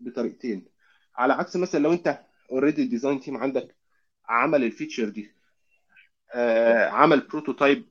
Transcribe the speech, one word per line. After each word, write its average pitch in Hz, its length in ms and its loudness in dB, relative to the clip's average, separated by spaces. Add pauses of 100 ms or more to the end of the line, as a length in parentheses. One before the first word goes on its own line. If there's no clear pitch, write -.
بطريقتين. 120 640 -6 (500)
على 127 180 2
عكس 170 220 -6
مثلًا 175 240 -2
لو 156 140 2
أنت 175 260 -2 (320)
already 135 400 0
design 131 340 -4
team 147 100 -12
عندك 131 400 -6 (500)
عمل 131 380 2
الفيتشر 107 460 -6
دي، 101 220 -14 (1000)
آه، 117 560 4
عمل 143 300 6
بروتوتايب، 139 720 -2